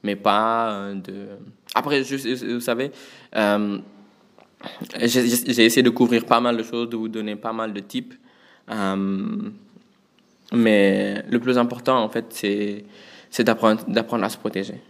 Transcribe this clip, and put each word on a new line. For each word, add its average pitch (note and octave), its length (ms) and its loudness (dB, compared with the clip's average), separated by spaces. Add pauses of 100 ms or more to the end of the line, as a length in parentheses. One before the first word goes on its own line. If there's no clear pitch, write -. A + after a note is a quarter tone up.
Mais G2+ 140 -4
pas, A2 540 2
euh, G2+ 260 -8
de, G2 320 -12 (460)
après, C3+ 300 0
je, B2+ 480 -6
vous A#2+ 80 -4
savez, B2 320 -4 (440)
euh, G#2 420 0 (1200)
j'ai, A#2+ 260 2
j'ai, A#2+ 280 0
j'ai A#2 100 6
essayé A#2+ 180 6
de B2 80 6
couvrir A#2+ 360 2
pas A#2 120 4
mal A#2+ 180 2
de A2 60 -4
choses, A#2 280 -4
de A#2 60 -6
vous A2 120 -6
donner G#2+ 260 -6
pas A2+ 180 -8
mal A2+ 200 -6
de G2 80 -8
tips. A#2 340 -10 (560)
Euh, G2 800 -4 (1040)
mais G2+ 760 4
le A#2+ 120 2
plus B2 160 0
important, B2 480 2
en - 40 -4
fait, A2+ 200 -6
c'est, G#2 560 -4 (460)
c'est - 120 -2
d'apprendre, A2 460 4
d'apprendre A2 340 -2
à G2+ 60 0
se - 80 -8
protéger G2 380 -6 (160)